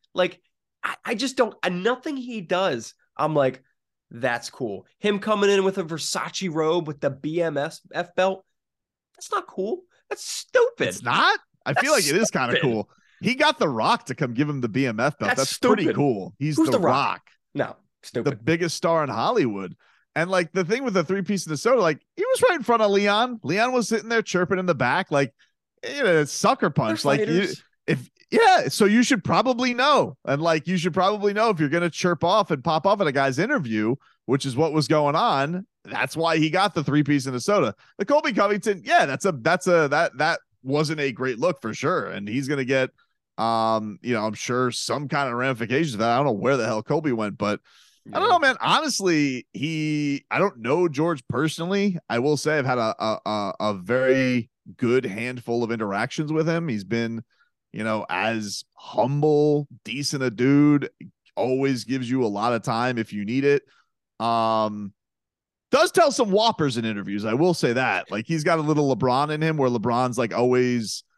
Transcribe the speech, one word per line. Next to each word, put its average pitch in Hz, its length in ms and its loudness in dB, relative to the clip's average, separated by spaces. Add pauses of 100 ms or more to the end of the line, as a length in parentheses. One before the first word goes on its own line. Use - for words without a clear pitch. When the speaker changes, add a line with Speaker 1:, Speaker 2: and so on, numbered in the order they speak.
(140)
Speaker 1:
Like, 180 280 -2 (420)
I, - 120 -6 (100)
I 233 100 -4
just 254 220 -4
don't, 233 260 0
I, 180 60 0
nothing 240 480 -4
he 240 240 -10
does, 175 520 -2 (220)
I'm 156 180 -2
like, 131 300 0 (480)
"That's 120 380 -6
cool." 101 380 -10 (120)
Him 208 200 0
coming 202 300 2
in 196 140 4
with 190 140 0
a 190 80 -2
Versace 160 680 -6
robe 160 320 0
with 147 140 -10
the 143 120 -2
B 156 300 -4
M 156 160 -2
S 151 220 -6 (140)
F 175 200 -6
belt, 190 320 0 (720)
that's - 160 -14
not 381 160 -4
cool. 359 360 -6 (260)
That's - 160 -12
stupid. - 640 0
Speaker 2:
It's 185 120 -8
not? 247 380 2 (260)
I 139 100 -2
feel 269 180 2
Speaker 1:
That's 202 140 4
Speaker 2:
like 139 60 0
it 202 80 2
is 220 80 2
kinda 127 280 0
Speaker 1:
stupid. 127 40 -2
Speaker 2:
cool. 113 280 -2 (300)
He 240 140 0
got 294 240 2
The 208 100 2
Rock 135 380 0
to 127 100 -6
come 123 200 -4
give 147 120 0
him 143 140 -4
the 120 80 -2
B 127 160 0
M 110 140 -2
F 139 180 0
belt. 104 120 -2
Speaker 1:
That's 131 120 2
Speaker 2:
That's - 160 -2
pretty 214 280 2
Speaker 1:
stupid. 113 100 0
Speaker 2:
cool. 120 420 -2
He's 147 180 -4
Speaker 1:
Who's 320 120 2
Speaker 2:
The - 60 0
Speaker 1:
The 262 60 4
Rock? 151 140 2
Speaker 2:
Rock. 113 280 -2 (340)
Speaker 1:
No, 139 200 -4 (280)
stupid. 123 280 -4
Speaker 2:
The 127 40 -4
biggest 160 420 -2
star 165 260 0
in 139 60 -4
Hollywood. 113 680 -2 (420)
And, 170 140 -2
like, 185 200 0
the 185 140 0
thing 233 180 -2
with 233 120 -2
the 180 80 2
three 190 180 -2
piece 190 240 -4
in 156 60 -8
the 151 60 -4
soda, 240 220 2
like, 165 220 2 (140)
he 381 100 -2
was 523 240 0
right 370 60 2
in 285 80 -6
front 233 180 2
of 214 100 4
Leon. 208 520 2
Leon 208 280 0
was 240 160 0
sitting 220 220 -2
there 233 140 0
chirping 180 340 0
in 185 80 -2
the 175 80 2
back, 131 380 0
like, 143 200 2 (560)
you 277 160 -4
know, 165 220 4
sucker 202 460 0
punch. 110 320 0
Speaker 1:
They're 143 80 2
Speaker 2:
Like, 139 100 2
you, 139 60 0
Speaker 1:
fighters. 175 360 0 (220)
Speaker 2:
if, 139 240 -2 (220)
yeah, 381 360 6
so 202 180 2
you 214 180 6
should 220 200 0
probably 247 520 2
know. 240 500 2
And, 143 160 0
like, 160 260 0
you 180 80 0
should 170 200 -2
probably 202 380 2
know 220 180 2
if 170 80 -2
you're 151 100 0
gonna 170 220 0
chirp 175 320 -2
off 185 260 2
and 143 140 -2
pop 160 240 0
off 202 120 4
at 196 60 2
a 147 60 0
guy's 135 260 2
interview, 135 580 0 (300)
which 139 220 0
is 123 100 -6
what 151 160 2
was 156 140 0
going 151 280 2
on. 170 520 0 (180)
That's 143 320 -6
why 160 200 0
he 156 120 2
got 185 240 0
the 160 100 -2
three 151 200 2
piece 143 240 0
in 135 60 -6
the 123 60 -4
soda. 160 360 0 (240)
The 196 60 -4
Colby 294 280 2
Covington, 202 500 0
yeah, 247 220 4
that's 139 200 -2
a, 190 60 2
that's 160 360 0
a, 165 220 4
that, 147 280 0
that 151 220 0 (240)
wasn't 151 360 -2
a 139 120 -2
great 123 260 -4
look 165 240 -2
for 110 140 -6
sure. 143 320 -2
And 101 200 -8
he's 127 200 -4
gonna 139 180 -2
get, 131 240 0 (480)
um, 113 640 0
you 120 140 -2
know, 107 100 -2
I'm 107 80 -4
sure 123 380 -2
some 135 380 -6
kind 143 200 -2
of 120 60 -6
ramifications 127 580 -2
of 101 60 -6
that. 113 100 0
I 120 80 2
don't 143 80 2
know 139 60 0
where 113 260 0
the 113 80 0
hell 110 160 -2
Colby 151 300 -2
went, 107 260 -4
but 104 240 -2 (520)
I - 60 -2
don't 403 100 2
Speaker 1:
Yeah. 359 60 4
Speaker 2:
know, 339 40 4
man. 269 220 2
Honestly, 165 880 0
he, 151 800 -4
I 120 80 0
don't 165 200 0
know 147 280 0
George 156 400 -2
personally. 175 720 -2 (120)
I 117 100 0
will 143 180 2
say 151 200 0
I've 139 80 0
had 127 120 0
a, 113 200 0
a, 110 280 -4
a, 101 340 -4
a 104 140 0
very 127 760 0 (280)
good 123 280 0
handful 117 560 -6
of 113 100 -2
interactions 113 600 -4
with 160 160 0
him. 170 220 -2
He's 104 160 -6
been, 113 360 -4 (520)
you 110 100 -8
know, 110 260 -4
as 104 540 -4 (120)
humble, 147 920 2 (160)
decent 135 400 -4
a 123 80 0
dude, 139 580 4 (460)
always 127 480 0
gives 123 260 -4
you 131 140 0
a 113 40 2
lot 104 260 0
of 113 80 -2
time 120 360 -2
if 113 140 -4
you 104 140 -6
need 127 180 -2
it. 139 200 4 (580)
Um, 110 720 0 (760)
does 320 220 4
tell 320 220 4
some 226 180 0
whoppers 185 460 2
in 117 80 -2
interviews. 101 400 -6
I 110 80 -2
will 165 200 4
say 127 200 0
that. 113 360 0
Like, 107 160 -6
he's 156 200 -2
got 170 120 4
a 160 40 0
little 147 340 2
LeBron 131 360 2
in 156 120 -2
him 160 140 0
where 131 120 2
LeBron's, 120 480 0
like, 117 160 -2
always, 123 720 2 (140)